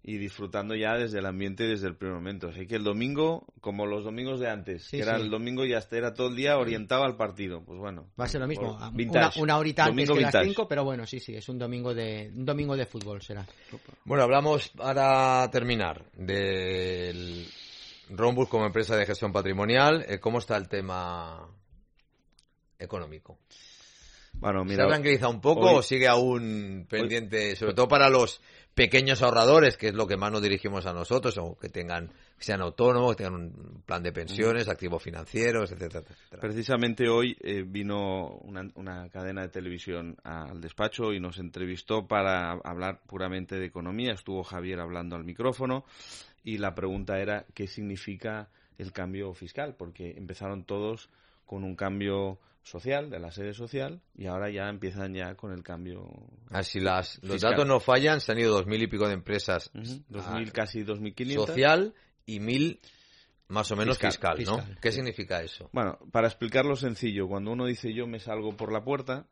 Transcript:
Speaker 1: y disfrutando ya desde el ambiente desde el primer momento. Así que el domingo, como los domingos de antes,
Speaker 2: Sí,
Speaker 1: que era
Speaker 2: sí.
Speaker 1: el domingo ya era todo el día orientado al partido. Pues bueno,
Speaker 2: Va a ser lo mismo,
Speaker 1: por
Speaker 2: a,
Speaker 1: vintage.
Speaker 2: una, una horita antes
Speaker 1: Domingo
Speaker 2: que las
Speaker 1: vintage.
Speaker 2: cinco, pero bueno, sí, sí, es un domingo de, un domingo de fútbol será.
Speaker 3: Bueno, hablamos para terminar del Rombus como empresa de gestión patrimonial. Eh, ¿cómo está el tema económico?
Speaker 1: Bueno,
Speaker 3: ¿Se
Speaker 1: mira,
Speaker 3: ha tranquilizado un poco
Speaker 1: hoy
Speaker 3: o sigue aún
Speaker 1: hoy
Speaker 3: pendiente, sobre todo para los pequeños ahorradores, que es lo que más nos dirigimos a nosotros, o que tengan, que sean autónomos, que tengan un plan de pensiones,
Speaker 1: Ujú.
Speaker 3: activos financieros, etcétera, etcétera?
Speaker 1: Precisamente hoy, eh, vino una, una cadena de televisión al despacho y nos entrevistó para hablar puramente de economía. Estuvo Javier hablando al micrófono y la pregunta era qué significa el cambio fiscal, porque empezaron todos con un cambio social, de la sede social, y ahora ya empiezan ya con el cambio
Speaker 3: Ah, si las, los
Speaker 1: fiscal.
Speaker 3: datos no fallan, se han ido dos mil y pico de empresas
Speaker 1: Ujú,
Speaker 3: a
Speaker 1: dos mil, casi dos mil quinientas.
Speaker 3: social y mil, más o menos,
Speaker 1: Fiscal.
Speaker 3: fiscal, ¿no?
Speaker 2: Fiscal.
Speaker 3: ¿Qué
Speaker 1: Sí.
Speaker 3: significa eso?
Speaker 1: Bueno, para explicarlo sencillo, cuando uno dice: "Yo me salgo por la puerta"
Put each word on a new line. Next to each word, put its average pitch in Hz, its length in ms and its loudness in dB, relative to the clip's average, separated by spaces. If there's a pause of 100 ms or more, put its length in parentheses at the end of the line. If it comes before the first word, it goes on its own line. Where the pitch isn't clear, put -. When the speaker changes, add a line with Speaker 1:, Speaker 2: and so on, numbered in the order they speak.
Speaker 1:
y 107 120 -6
disfrutando 101 560 -6
ya 107 180 0
desde 117 240 -2
el 95 80 -2
ambiente 98 380 -4
desde 104 240 0
el 85 80 -4
primer 92 220 -6
momento. 90 320 -8
Así 90 180 -10
que 113 80 -6
el 107 80 -2
domingo, 139 640 0 (120)
como 104 280 -4
los 104 160 -4
domingos 123 360 -6
de 123 120 -2
antes, 95 320 -8
Speaker 2:
Sí, - 140 -8
Speaker 1:
que 139 40 -2
era 110 160 2
Speaker 2:
sí. 110 60 0
Speaker 1:
el 107 80 -2
domingo 120 340 -2
ya 120 140 0 (100)
era 117 240 -2
todo 127 140 0
el 123 80 -2
día 139 240 4
orientado 117 460 2
al 127 120 0
partido. 95 480 -4
Pues 85 140 -14
bueno, 95 400 -10
Speaker 2:
Va 123 60 0
a - 20 -4
ser 143 120 -4
lo 131 80 -2
mismo, 139 300 -4
Speaker 1:
por 110 60 -10
Speaker 2:
a, 113 80 -10
Speaker 1:
vintage. 120 480 2
Speaker 2:
una, 156 40 2 (100)
una 147 40 4
horita 156 280 4
antes 120 100 4
Speaker 1:
Domingo 143 180 4
Speaker 2:
que 139 80 6
las 127 120 4
Speaker 1:
vintage. 95 160 8
Speaker 2:
cinco, 208 180 0
pero 143 160 0
bueno, 127 240 -2
sí, 127 120 -10
sí, 117 160 -12
es 110 140 -12
un 127 80 -8
domingo 123 380 -4
de, 107 400 -6
un 127 100 -6
domingo 143 320 0
de 127 80 -2
fútbol 104 380 -10
será. 101 240 -10 (560)
Speaker 3:
Bueno, 139 180 2
hablamos 143 480 6
para 131 800 6
terminar 117 640 0
del 92 1300 -2 (640)
Rombus 120 360 2
como 107 200 2
empresa 110 280 2
de 104 120 4
gestión 104 260 -2
patrimonial. 107 760 4
Eh, 98 120 -2
¿cómo 117 180 0
está 113 200 0
el 95 100 -4
tema 87 800 -6 (1300)
económico? 85 600 -12 (920)
Speaker 1:
Bueno, 95 300 0
Speaker 3:
¿Se 92 60 -2
Speaker 1:
mira, 101 140 4
Speaker 3:
ha - 40 6
tranquilizado 143 440 4
un 113 100 -6
poco 156 200 6 (100)
Speaker 1:
hoy 165 60 12
Speaker 3:
o 131 40 6
sigue 131 260 4
aún 117 720 2
Speaker 1:
hoy 85 80 -14
Speaker 3:
pendiente, 107 680 -2
sobre 104 180 0
todo 123 140 6
para 139 220 8
los 127 320 4 (320)
pequeños 131 480 6
ahorradores, 123 560 8
que 107 100 -2
es 104 60 2
lo 107 140 2
que 95 100 2
más 101 160 0
nos 107 80 0
dirigimos 98 440 0
a 95 60 -4
nosotros, 113 460 0
o 85 200 -6
que - 120 -12
tengan, 85 400 -6
que - 340 -20
sean 101 160 -2
autónomos, 120 560 4
que 104 80 -8
tengan 92 180 -4
un - 440 -14
plan 87 180 -4
de 87 80 -2
pensiones, 98 520 0
Speaker 1:
Ujú. 107 80 -2
Speaker 3:
activos 85 300 -4
financieros, 107 720 -2
etcétera, 87 340 -8
etcétera? - 360 -18
Speaker 1:
Precisamente 117 680 0
hoy, 117 340 4
eh, 98 240 -4
vino 98 680 -4 (100)
una, 95 340 -12
una 90 320 -12
cadena 95 360 -8
de 92 40 -8
televisión 87 800 -8
al 80 340 -10
despacho 107 540 -2
y 98 80 -4
nos 90 160 -8
entrevistó 90 680 -4
para 95 460 2 (140)
hablar 90 420 -6
puramente 92 500 -6
de 92 100 -4
economía. 92 440 -6
Estuvo 95 320 -6
Javier 90 380 -8
hablando 87 340 -8
al 82 80 -8
micrófono 127 640 -2 (580)
y 110 140 -6
la 98 180 -4
pregunta 95 460 -4
era 104 320 -4
qué 98 140 -8
significa 104 840 -10 (280)
el 92 140 -12
cambio 95 420 -8
fiscal, 135 440 -10
porque 85 400 -12
empezaron 95 480 -10
todos 107 440 -6 (360)
con 98 180 -10
un 92 140 -8
cambio 98 600 -2 (220)
social, 139 500 -4
de 90 80 -8
la 85 100 -10
sede 101 240 -10
social, 135 480 -8 (160)
y 98 80 -12
ahora 95 240 -4
ya 98 200 -6
empiezan 98 440 -6
ya 92 220 -8
con 101 180 -12
el 90 80 -10
cambio 90 480 -12 (400)
Speaker 3:
Ah, 95 140 -4
si 95 160 -4
las, 92 420 0
los 98 120 -6
Speaker 1:
fiscal. 95 180 4
Speaker 3:
datos 143 160 4
no 131 120 6
fallan, 143 400 4
se - 120 -4
han 113 80 0
ido 117 120 6
dos 98 140 4
mil 107 160 0
y 113 60 2
pico 104 200 0
de 101 60 0
empresas 95 600 -2
Speaker 1:
Ujú, 113 180 -10
Speaker 3:
a 139 160 -14
Speaker 1:
dos 98 220 -8
mil, 110 200 -4
casi 110 300 -4
dos 104 180 -4
mil 107 140 -8
quinientas. 135 360 -2
Speaker 3:
social 160 440 4 (320)
y 110 140 -8
mil, 131 400 0 (720)
más 104 220 -2
o 107 40 0
menos, 110 240 0
Speaker 1:
Fiscal. 85 360 2
Speaker 3:
fiscal, 87 220 -2
¿no? 135 60 -6
Speaker 2:
Fiscal. 98 180 -14
Speaker 3:
¿Qué 117 80 2
Speaker 1:
Sí. 113 60 0
Speaker 3:
significa 101 480 -4
eso? 82 300 -14
Speaker 1:
Bueno, 117 260 -2 (120)
para 117 160 4
explicarlo 131 480 0
sencillo, 113 520 -2
cuando 98 240 -4
uno 123 160 -2
dice: 120 260 -4
"Yo 120 140 -4
me 117 120 -8
salgo 107 380 -6
por 107 160 -4
la 107 100 -2
puerta" 135 480 -4